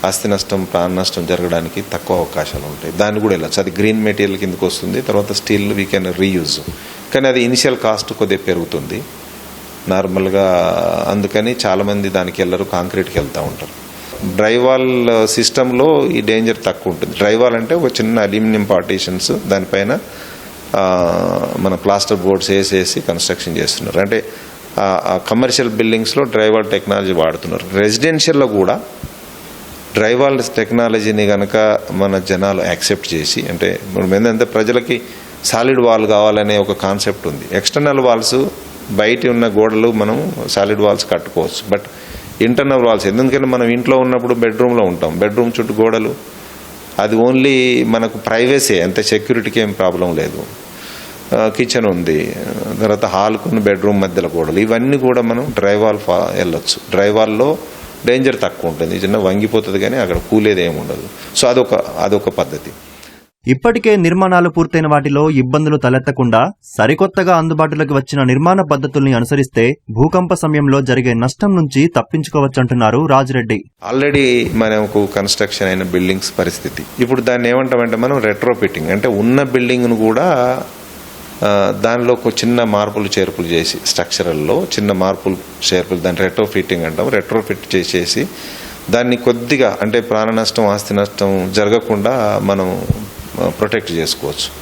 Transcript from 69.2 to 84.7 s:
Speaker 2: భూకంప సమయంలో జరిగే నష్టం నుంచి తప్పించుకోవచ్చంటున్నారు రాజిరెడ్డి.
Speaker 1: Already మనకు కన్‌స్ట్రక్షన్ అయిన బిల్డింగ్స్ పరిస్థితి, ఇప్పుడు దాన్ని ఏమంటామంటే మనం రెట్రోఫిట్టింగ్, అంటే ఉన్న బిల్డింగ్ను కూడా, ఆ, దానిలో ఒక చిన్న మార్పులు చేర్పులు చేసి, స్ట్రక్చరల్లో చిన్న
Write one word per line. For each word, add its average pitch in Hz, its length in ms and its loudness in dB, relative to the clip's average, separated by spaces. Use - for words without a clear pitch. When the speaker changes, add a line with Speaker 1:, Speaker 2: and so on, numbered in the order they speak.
Speaker 2:
భూకంప 165 420 2
సమయంలో 147 480 2
జరిగే 123 320 2
నష్టం 127 420 0
నుంచి 151 320 2
తప్పించుకోవచ్చంటున్నారు 131 1080 0
రాజిరెడ్డి. 127 580 2
Speaker 1:
Already 131 640 2
మనకు 107 480 2
కన్‌స్ట్రక్షన్ 101 640 -2
అయిన 92 160 0
బిల్డింగ్స్ 92 560 -2
పరిస్థితి, - 440 -4
ఇప్పుడు 123 220 2
దాన్ని 120 280 2
ఏమంటామంటే 123 460 2
మనం 131 240 0
రెట్రోఫిట్టింగ్, 107 720 0
అంటే 104 180 0
ఉన్న 117 360 2
బిల్డింగ్ను 123 520 0
కూడా, 123 680 2
ఆ, 101 380 4
దానిలో 120 320 2
ఒక 120 140 0
చిన్న 117 360 2
మార్పులు 104 460 0
చేర్పులు 90 280 -2
చేసి, 82 380 -2
స్ట్రక్చరల్లో 85 800 0
చిన్న 104 280 -2